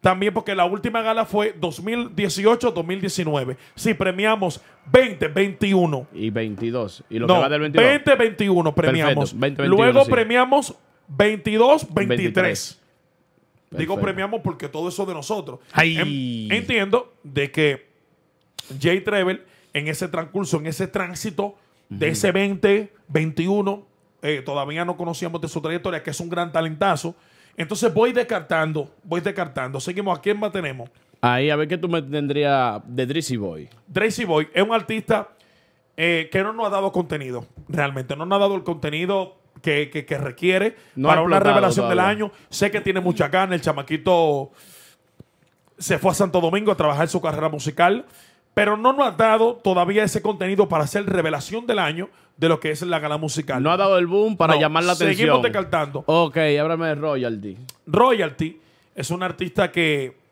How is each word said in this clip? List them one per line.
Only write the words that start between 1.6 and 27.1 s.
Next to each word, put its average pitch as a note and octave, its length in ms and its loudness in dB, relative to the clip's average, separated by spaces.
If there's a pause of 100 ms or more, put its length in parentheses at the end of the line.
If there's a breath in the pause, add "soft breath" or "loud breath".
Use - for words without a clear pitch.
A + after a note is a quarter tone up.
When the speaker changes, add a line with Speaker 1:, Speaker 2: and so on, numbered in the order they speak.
Speaker 1:
mil A3+ 320 -6
dieciocho, G3+ 580 0
dos E3 140 -4
mil F#3 140 -6
diecinueve. D3+ 560 -2 (180 loud breath)
Sí, A3 200 -2
premiamos F#3+ 680 0 (320 soft breath)
veinte, G#3 380 4
veintiuno. F3+ 840 0
Speaker 2:
Y G#2 160 -4
veintidós. A2+ 800 -6
Y A2 100 -6
lo A#2 80 -2
Speaker 1:
No, F#3 80 8
Speaker 2:
que F3 60 4
va C3+ 80 2
del D3+ 120 0
veintidós. D3+ 260 4
Speaker 1:
veinte, C#4+ 280 4
veintiuno F#3+ 600 2
premiamos. D3+ 380 2 (180)
Speaker 2:
Perfecto, - 80 -10
veinte, C#3 220 -2
veintiuno, G3 220 4
Speaker 1:
Luego B3+ 200 6
Speaker 2:
sí. - 80 2
Speaker 1:
premiamos B3 640 2 (320)
veintidós, G#3+ 840 2
veintitrés. A#3 260 0
Speaker 2:
Veintitrés. F3+ 600 -2 (920)
Speaker 1:
Digo E3 240 -4
Speaker 2:
Perfecto. G3+ 60 -4
Speaker 1:
premiamos G3 400 -4
porque E3 260 -6
todo D#3+ 220 -6
eso F#3+ 160 -6
de F#3 80 -8
nosotros. D3 460 -8 (120)
Speaker 2:
Ay. C#3+ 760 0
Speaker 1:
En-, G3+ 80 0
entiendo A3 560 -2 (100)
de C#3 260 -4
que C#3+ 380 0 (960)
Jay E3+ 200 2
Treble, F#3+ 400 -2 (320 soft breath)
en D3 140 -4
ese D#3 220 -6
transcurso, E3 500 -4
en D3+ 80 -8
ese F3 200 -6
tránsito F#3+ 680 -8 (340 soft breath)
de D3 180 -2
Speaker 2:
Ujú. D#3+ 60 2
Speaker 1:
ese F#3+ 200 0
veinte, G3+ 600 2 (140)
veintiuno, F#3 800 -2 (340)
eh, D3 240 -2
todavía C#3+ 400 -4
no F3 120 -6
conocíamos E3+ 440 -6
de E3 60 -8
su D#3 140 -6
trayectoria, E3 420 -6
que - 80 -8
es - 80 -10
un E3+ 100 -8
gran E3+ 220 -4
talentazo. E3 640 -2 (420 soft breath)